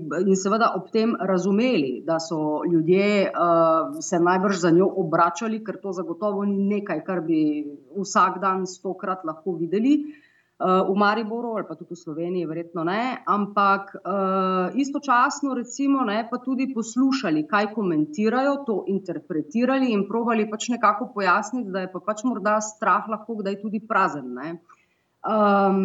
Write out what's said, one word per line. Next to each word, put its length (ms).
in 160
seveda 380
ob 160
tem 280
razumeli, 840
da 160
so 200
ljudje, 400
eh, 100
se 200
najbrž 380
za 160
njo 220
obračali, 680
ker 160
to 140
zagotovo 520
ni 220
nekaj, 360
kar 200
bi 420
vsak 480
dan 260
stokrat 560
lahko 320
videli, 400
eh, 60
v 120
Mariboru 560
ali 120
pa 120
tudi 180
v 40
Sloveniji, 480
verjetno 380
ne, 180
ampak, 720
eh, 60
istočasno 800
recimo, 480
ne, 240
pa 140
tudi 300
poslušali, 760
kaj 240
komentirajo, 920
to 220
interpretirali 1080
in 120
probali 460
pač 200
nekako 420
pojasniti, 580
da 120
je 60
pa 140
pač 220
morda 360
strah 480
lahko 280
kdaj 260
tudi 180
prazen, 540
ne. 260
Ehm, 600